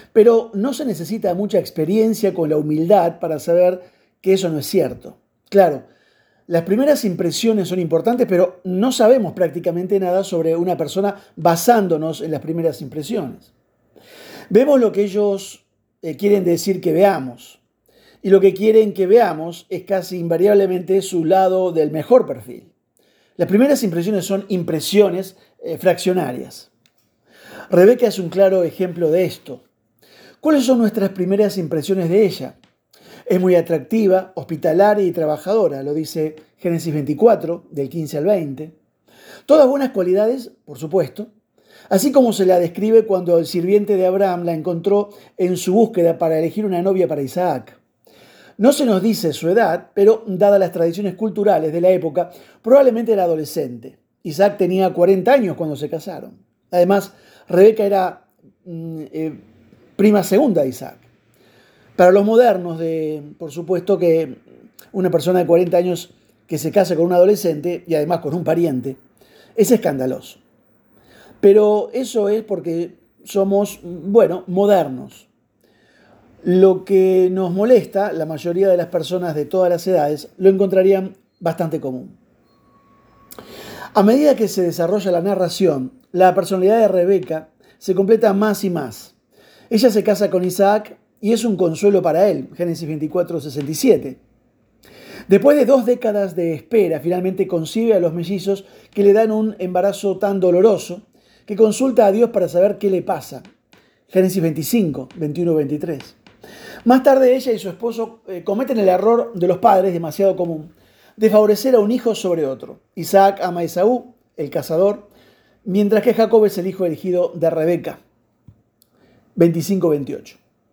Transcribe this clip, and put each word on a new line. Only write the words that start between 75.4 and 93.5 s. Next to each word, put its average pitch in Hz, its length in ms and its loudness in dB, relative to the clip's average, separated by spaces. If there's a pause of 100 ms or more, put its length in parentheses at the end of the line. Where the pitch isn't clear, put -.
Lo 185 440 4
que 185 440 2
nos 185 220 -4
molesta, 202 600 2
la 160 120 -6
mayoría 170 460 -2
de 180 80 4
las 170 80 -4
personas 175 480 -4
de 147 100 -4
todas 180 240 0
las 175 180 -2
edades 151 520 -2
lo 190 100 4
encontrarían 190 720 2 (200)
bastante 165 420 -4
común. 127 360 -12 (1800)
A 202 100 4
medida 269 340 4
que 214 120 -2
se 185 140 -4
desarrolla 180 480 -2
la 175 100 0
narración, 175 720 -2 (200)
la 180 220 4
personalidad 190 460 0
de 214 80 4
Rebeca 180 640 -2 (260)
se - 180 -4
completa 208 380 2
más 202 320 -2
y 190 60 -2
más. 143 460 -10 (520)
Ella 233 220 2
se 202 120 0
casa 196 280 0
con 180 140 -2
Isaac 202 520 0 (260)
y 220 120 0
es 220 100 -2
un 214 120 0
consuelo 180 440 0
para 175 300 2
él, 139 240 -6
Génesis 170 340 -6
veinticuatro 151 540 -6
sesenta 143 280 -8